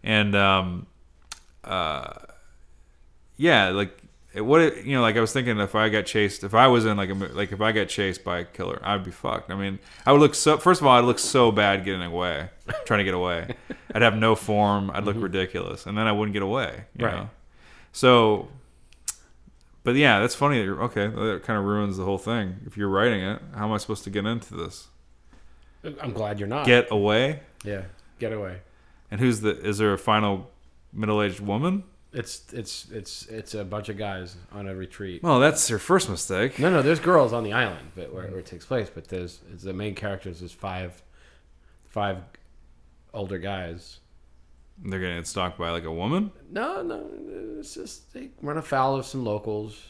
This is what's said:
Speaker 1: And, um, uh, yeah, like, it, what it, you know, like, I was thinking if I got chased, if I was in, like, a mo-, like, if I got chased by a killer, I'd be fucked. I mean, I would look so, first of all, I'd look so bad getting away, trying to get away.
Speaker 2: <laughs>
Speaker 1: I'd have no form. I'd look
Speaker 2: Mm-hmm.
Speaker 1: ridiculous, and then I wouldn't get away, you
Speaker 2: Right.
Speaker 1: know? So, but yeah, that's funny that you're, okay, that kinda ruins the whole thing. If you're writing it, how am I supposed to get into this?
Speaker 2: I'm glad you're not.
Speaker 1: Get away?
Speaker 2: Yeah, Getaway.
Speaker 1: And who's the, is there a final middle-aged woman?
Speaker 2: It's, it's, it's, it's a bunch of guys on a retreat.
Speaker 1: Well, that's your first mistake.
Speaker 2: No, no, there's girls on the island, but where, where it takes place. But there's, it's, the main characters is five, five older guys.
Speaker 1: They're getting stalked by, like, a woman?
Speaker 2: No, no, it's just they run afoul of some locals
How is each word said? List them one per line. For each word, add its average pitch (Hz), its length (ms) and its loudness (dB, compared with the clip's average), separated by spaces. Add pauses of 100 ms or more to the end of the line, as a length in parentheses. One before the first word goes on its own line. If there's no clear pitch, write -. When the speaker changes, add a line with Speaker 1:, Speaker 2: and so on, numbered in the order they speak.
Speaker 1:
And, 107 320 2
um, 95 520 2 (760)
uh, 78 480 -4 (1300)
yeah, 123 320 4
like, 95 280 -2 (360)
it, 104 80 -6
what 143 200 6
it, 147 240 2
you 135 100 -2
know, 127 60 4
like, 110 160 4
I 117 40 4
was 110 120 2
thinking 120 260 0
if 98 160 -2
I 110 140 4
got 104 160 0
chased, 104 380 0
if 98 100 -6
I 123 140 8
was 120 180 6
in, 107 120 2
like, 95 120 -2
a 95 60 -4
mo-, 98 180 -6
like, 101 180 -4
if 101 100 -6
I 110 100 2
got 104 160 0
chased 95 360 -2
by 87 160 -4
a 87 60 -8
killer, - 380 -8
I'd 98 200 -2
be 90 80 -10
fucked. - 400 -6
I 95 40 -6
mean, 98 240 -6 (260)
I 139 60 6
would 143 100 10
look 151 140 6
so, 151 220 4
first 180 240 4
of 147 60 4
all, 123 100 10
I'd 120 80 6
look 117 140 2
so 120 320 4
bad 98 340 2
getting 92 180 -4
away, 85 460 -4 (360)
trying 107 140 2
to 101 40 2
get 95 100 0
away. 90 420 -2 (180)
Speaker 2:
<laughs> - 220 -14
Speaker 1:
I'd 110 60 4
have 110 140 6
no 110 200 6
form. 101 580 0
I'd 101 100 -4
look 104 120 -2
Speaker 2:
Mm-hmm. 113 80 -4
Speaker 1:
ridiculous, 92 640 -4
and 104 120 -6
then 110 100 0
I 107 40 2
wouldn't 104 220 0
get 101 100 -2
away, 107 400 -4 (140)
you 117 80 -4
Speaker 2:
Right. 95 100 -2
Speaker 1:
know? 101 140 -10 (600)
So, 117 560 6 (1400)
but 120 120 2
yeah, 131 240 6
that's 120 160 2
funny 143 240 2
that 104 40 0
you're, 95 200 -4
okay, 107 240 -2
that 110 380 -4
kinda 107 160 -2
ruins 101 360 -2
the 92 80 -4
whole 98 120 0
thing. 101 480 -4
If - 120 -14
you're 101 120 0
writing 101 320 2
it, 98 200 -6 (140)
how 104 100 -4
am 110 80 -2
I 104 40 -2
supposed 104 280 -6
to 101 40 -10
get 101 160 -4
into 113 300 -6
this? - 320 -12 (1120)
Speaker 2:
I'm 127 120 -8
glad 104 260 -6
you're 101 80 -6
not. 135 180 -4
Speaker 1:
Get 123 260 6
away? 110 500 2 (220)
Speaker 2:
Yeah, 101 200 -8 (360)
Getaway. 101 420 -8 (500)
Speaker 1:
And 104 80 -6
who's 117 220 2
the, 107 200 0
is 98 160 -2
there 107 160 4
a 95 40 0
final 107 520 0 (440)
middle-aged 104 480 -2
woman? 151 420 -2 (300)
Speaker 2:
It's, - 400 -12
it's, - 360 -12
it's, - 380 -14
it's 110 260 -12
a 104 120 -6
bunch 104 240 -8
of 101 80 -8
guys 95 400 -8 (140)
on 101 160 -12
a 95 80 -8
retreat. 95 460 -12
Speaker 1:
Well, 147 180 4
that's 147 300 4
your - 100 -2
first - 300 2
mistake. 98 480 -2
Speaker 2:
No, 156 140 2
no, 160 100 4
there's 151 180 2
girls 147 340 4
on 117 100 -4
the 104 100 -6
island, 87 420 -4
but 85 180 -12
where, 90 140 -12
where 92 120 -10
it 90 60 -14
takes 87 200 -18
place. 117 280 -4
But - 160 -16
there's, 90 320 -10 (100)
it's, 87 120 -20
the 95 100 -10
main 101 200 -8
characters 92 480 -10
is 87 120 -14
five, 92 500 -10 (880)
five 101 300 -4 (920)
older 98 260 -8
guys. 87 600 -10 (840)
Speaker 1:
They're 95 160 -6
getting 87 240 -4
stalked 90 360 -4
by, 85 120 -4
like, 85 140 -6
a 80 60 -8
woman? 135 400 -2 (180)
Speaker 2:
No, 262 320 -6
no, - 240 -10 (540)
it's - 160 -16
just - 380 -16
they 262 160 -16 (120)
run 147 160 -8
afoul 135 380 0
of 131 100 -6
some 131 180 -8
locals 107 560 -6 (100)